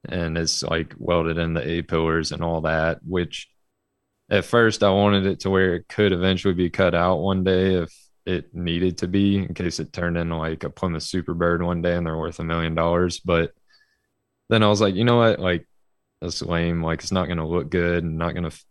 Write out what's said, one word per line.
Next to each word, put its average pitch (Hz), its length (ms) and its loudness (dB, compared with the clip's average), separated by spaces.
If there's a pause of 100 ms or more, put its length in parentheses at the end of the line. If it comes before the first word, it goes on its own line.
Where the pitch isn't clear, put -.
And 82 300 -4
it's, 80 260 -2
like, 80 340 -2
welded 82 400 0
in 82 160 -2
the 73 140 -2
A 82 140 -2
pillars 80 500 0
and 76 120 -6
all 82 180 -2
that, 80 420 0
which 87 460 -6 (800)
at 98 160 2
first 113 380 4
I 101 80 6
wanted 101 340 4
it 98 160 -2
to 95 80 -2
where 95 260 2
it 85 120 -8
could 104 240 2
eventually 92 420 0
be 87 160 0
cut 90 260 2
out 87 220 2
one 95 260 0
day 92 320 2
if 85 140 -2 (360)
it 87 280 -4
needed 85 440 -2
to 92 100 -4
be, 98 300 2
in 90 160 -4
case 87 260 -6
it 78 140 -8
turned 87 240 -2
into, 82 180 -2
like, 80 300 -4
a 73 40 -6
Plymouth 82 340 -4
Superbird 85 600 -2
one 87 180 -2
day 87 140 0
and 87 100 -2
they're 80 120 -4
worth 82 220 -6
a 85 40 -6
million 82 320 -2
dollars. 87 460 0
But 85 320 0 (960)
then 110 140 4
I 107 40 6
was 104 140 4
like, 98 140 2
"You 110 100 2
know 120 120 4
what? 113 220 4
Like, 87 280 -2 (540)
that's 85 200 -8
lame. 85 420 -2
Like, 82 180 -2
it's - 100 -8
not 90 160 0
gonna 82 200 -4
look 80 220 -2
good 87 340 0
and 80 140 -4
not 82 180 -2
gonna 85 160 -4 (200)